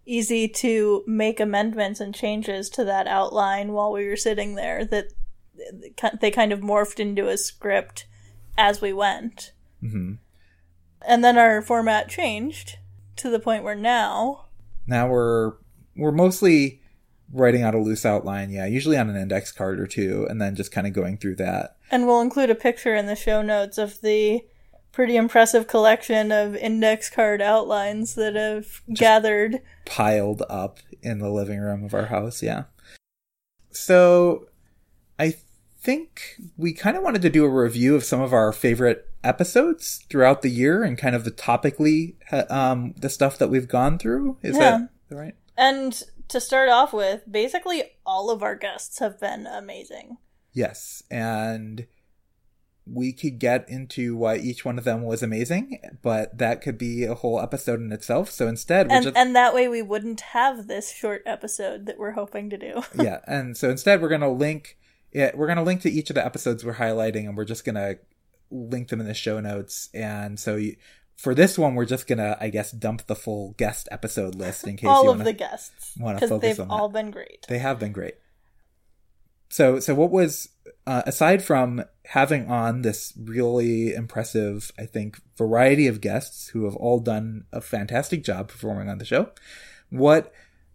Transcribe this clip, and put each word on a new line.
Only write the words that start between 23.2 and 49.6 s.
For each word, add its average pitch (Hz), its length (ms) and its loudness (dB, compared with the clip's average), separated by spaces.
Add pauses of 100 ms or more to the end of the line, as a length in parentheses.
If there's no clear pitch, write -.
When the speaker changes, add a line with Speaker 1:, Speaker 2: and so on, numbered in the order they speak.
Speaker 1:
notes 208 360 -2
of 208 220 -6
the 214 440 2 (460)
pretty 240 260 2
impressive 226 520 6
collection 220 640 4
of 208 240 0
index 220 540 0
card 208 320 2
outlines 208 720 0
that 214 200 -2
have 214 300 -2 (240)
Speaker 2:
Just 226 100 -6
Speaker 1:
gathered. 220 640 6 (240)
Speaker 2:
piled 107 640 0
up 98 320 -8 (220)
in 117 160 -4
the 101 120 -4
living 101 300 -4
room 101 240 -4
of 101 100 -8
our 107 120 -2
house, 110 360 -6
yeah. 113 220 -4 (1080)
So, 175 800 6 (720)
I 160 180 0 (420)
think - 580 -6 (200)
we 165 160 -2
kinda 262 280 -2
wanted 254 220 0
to 170 80 6
do 151 140 6
a 147 40 6
review 123 460 4
of 131 100 2
some 127 160 0
of 127 120 0
our 110 200 6
favorite 117 560 2 (140)
episodes 254 840 0
throughout 139 340 6
the 139 60 2
year 135 360 2
and 127 120 -2
kind 127 180 0
of 117 100 -2
the 117 60 -2
topically, 151 840 0 (180)
uh, 143 160 0
um, 127 480 -2
the 135 140 -4
stuff 135 280 0
that 131 100 2
we've 127 200 0
gone 131 300 2
through. 262 440 -2
Is 269 140 -2
Speaker 1:
Yeah. 240 300 6 (240)
Speaker 2:
that 147 60 -12
right? 151 180 -14 (240)
Speaker 1:
And 269 420 2 (280)
to 247 120 -4
start 262 280 2
off 247 240 6
with, 208 380 -4
basically 277 520 -2 (240)
all 196 240 -2
of 214 120 -4
our 208 120 -2
guests - 460 -10
have 208 200 -4
been 208 260 -8
amazing. - 680 -16 (360)